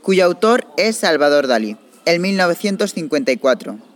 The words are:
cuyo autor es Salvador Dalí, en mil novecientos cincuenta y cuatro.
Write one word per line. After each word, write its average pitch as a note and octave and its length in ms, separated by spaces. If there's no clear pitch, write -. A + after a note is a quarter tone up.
cuyo F#3 240
autor G#3+ 400
es A3 200
Salvador D3 480
Dalí, A2 320
en E3+ 180
mil G3 120
novecientos F#3+ 600
cincuenta D3 360
y A#2+ 60
cuatro. A#2 400